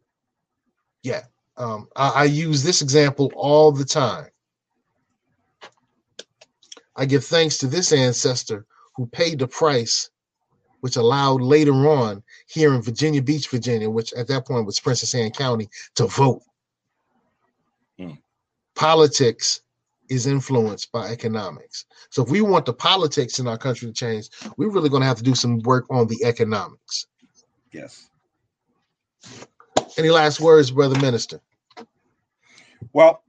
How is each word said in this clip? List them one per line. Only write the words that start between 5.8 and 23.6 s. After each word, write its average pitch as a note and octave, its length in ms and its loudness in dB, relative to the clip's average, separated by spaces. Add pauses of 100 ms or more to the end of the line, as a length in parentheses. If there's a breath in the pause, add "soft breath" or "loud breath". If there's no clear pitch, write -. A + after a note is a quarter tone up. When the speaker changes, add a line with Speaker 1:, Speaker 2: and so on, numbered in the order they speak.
Speaker 1:
I C3+ 100 -4
give C3+ 200 0
thanks D#3+ 340 0
to C3+ 80 -4
this F3 260 -2
ancestor B2 720 -2 (300 soft breath)
who B2+ 120 -8
paid E3 320 -4
the B2+ 80 -2
price, C3 600 -2 (720)
which B2+ 160 -6
allowed C3+ 440 2
later D3 320 4 (140)
on A2+ 360 0 (240 soft breath)
here D3+ 260 2
in B2 80 0
Virginia C#3 400 -2
Beach, C#3 280 -2
Virginia, A2+ 400 -4
which A2 240 -6
at A#2+ 140 -8
that C3+ 180 -4
point A#2 200 -4
was G2+ 140 -8
Princess B2 360 -4
Anne A2+ 160 -2
County, A#2 380 -4 (260 loud breath)
to G#2+ 120 0
vote. - 340 0 (1600)
Speaker 2:
Mm. D#2+ 180 -16 (580)
Speaker 1:
Politics D3+ 840 2 (480)
is B2+ 180 -4
influenced B2+ 640 -2
by A2 180 -8
economics. A2 760 -10 (240 soft breath)
So - 140 -2
if A2 60 -4
we F#3+ 120 2
want F#3 240 2
the A#2+ 80 -4
politics D#3+ 640 -2
in B2 80 -4
our A2+ 100 -6
country B2 300 -6